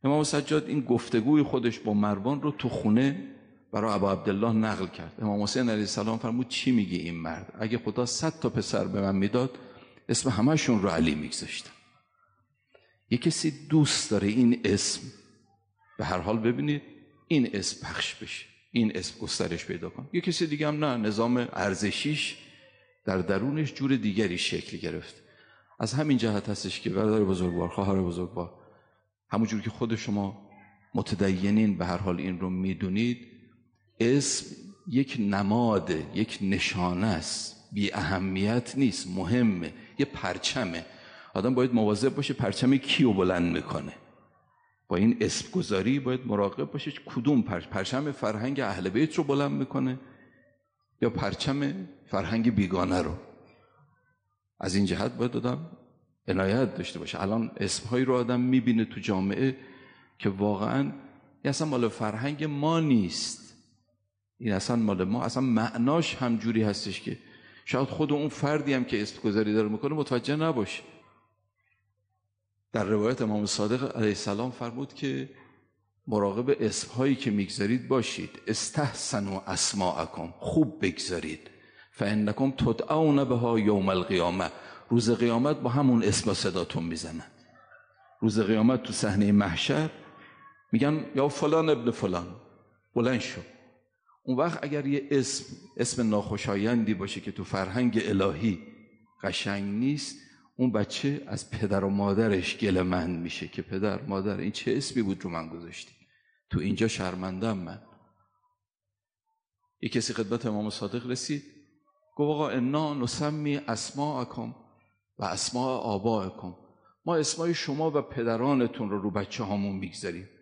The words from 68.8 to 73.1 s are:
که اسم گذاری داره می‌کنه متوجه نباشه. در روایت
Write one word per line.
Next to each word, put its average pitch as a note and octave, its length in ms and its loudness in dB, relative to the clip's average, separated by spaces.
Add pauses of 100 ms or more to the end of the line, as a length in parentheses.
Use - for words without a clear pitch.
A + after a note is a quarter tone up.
که A2+ 180 0
اسم - 200 -6
گذاری G#2+ 320 2
داره G#2+ 160 4
می‌کنه C#3 260 -2
متوجه C3+ 400 0
نباشه. D3+ 480 -2 (1900)
در A2 100 2
روایت G#2+ 380 0